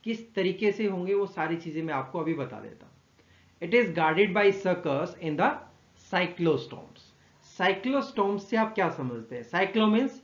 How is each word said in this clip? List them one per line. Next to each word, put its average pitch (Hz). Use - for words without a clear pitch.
किस 220
तरीके 190
से 208
होंगे 190
वो 202
सारी 165
चीजें 160
मैं 160
आपको 135
अभी 160
बता 123
देता -
हूं। -
It 202
is 220
guarded 170
by 208
suckers 165
in 151
the 233
cyclostomes। 170
Cyclostorms 202
से 220
आप 220
क्या 131
समझते 123
हैं? 117
Cyclo 196
means 233